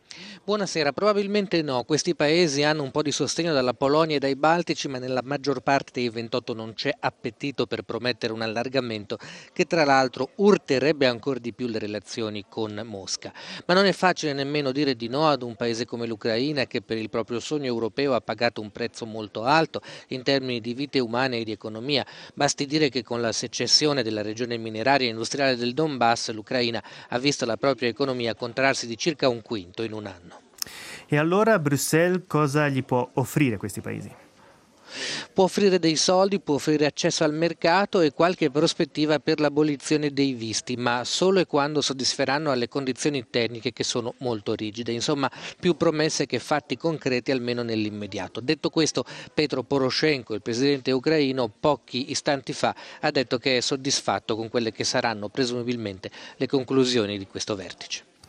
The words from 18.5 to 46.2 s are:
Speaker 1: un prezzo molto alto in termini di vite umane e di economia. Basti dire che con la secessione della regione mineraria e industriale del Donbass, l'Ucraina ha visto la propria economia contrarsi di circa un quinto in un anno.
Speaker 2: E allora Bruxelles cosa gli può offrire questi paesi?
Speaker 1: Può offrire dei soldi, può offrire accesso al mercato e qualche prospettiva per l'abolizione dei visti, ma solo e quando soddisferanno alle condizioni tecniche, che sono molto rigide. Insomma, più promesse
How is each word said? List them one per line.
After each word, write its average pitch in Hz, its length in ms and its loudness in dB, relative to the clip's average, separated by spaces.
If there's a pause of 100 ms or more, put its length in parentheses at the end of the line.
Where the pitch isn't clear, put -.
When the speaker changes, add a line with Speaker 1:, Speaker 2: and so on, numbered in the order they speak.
Speaker 1:
un 104 80 -10
prezzo 117 340 -8
molto 110 400 -8
alto 151 380 2 (260)
in 131 140 -8
termini 131 380 0
di 117 120 -6
vite 135 280 -2
umane 120 380 0
e 113 60 -4
di 110 80 -6
economia. 113 520 -2 (300)
Basti 143 300 0
dire 147 240 2
che 123 160 -2
con 120 160 -4
la 117 100 0
secessione 131 720 0
della 110 200 -2
regione 117 340 -6
mineraria 113 500 0
e 117 40 0
industriale 131 440 0
del 120 200 -2
Donbass, 123 580 2
l'Ucraina 117 500 -2 (280)
ha 120 80 -2
visto 139 260 0
la 110 140 -2
propria 131 320 0
economia 123 440 -2
contrarsi 127 520 -2
di 117 100 -6
circa 147 320 0
un 117 140 0
quinto 98 400 -8
in 110 100 -6
un 107 140 -10
anno. 87 320 -16 (680)
Speaker 2:
E 147 100 0
allora 196 420 4
Bruxelles 160 680 2
cosa 151 420 2
gli 135 160 0
può 123 300 0
offrire 131 420 2
questi 104 240 -8
paesi? 107 340 -10 (1200)
Speaker 1:
Può 190 120 6
offrire 185 340 4
dei 160 180 2
soldi, 190 420 4
può 147 180 0
offrire 151 280 2
accesso 160 400 0
al 151 80 2
mercato 170 680 2
e 151 120 6
qualche 170 380 2
prospettiva 151 680 2
per 156 220 0
l'abolizione 147 720 2
dei 139 220 2
visti, 113 420 -4
ma 120 280 0
solo 185 360 4
e 151 60 2
quando 147 340 2
soddisferanno 135 720 0
alle 120 180 0
condizioni 135 600 -2
tecniche, 117 420 -2
che - 100 -6
sono 120 360 -4
molto 117 360 -2
rigide. 107 380 -6
Insomma, 135 380 -2 (280)
più 175 180 2
promesse 156 500 0